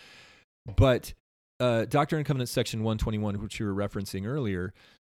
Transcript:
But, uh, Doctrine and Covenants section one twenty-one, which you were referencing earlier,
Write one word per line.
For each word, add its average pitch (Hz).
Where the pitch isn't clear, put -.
But, -
uh, 117
Doctrine 147
and 139
Covenants 123
section 117
one 110
twenty-one, 107
which -
you 110
were 98
referencing 98
earlier, 101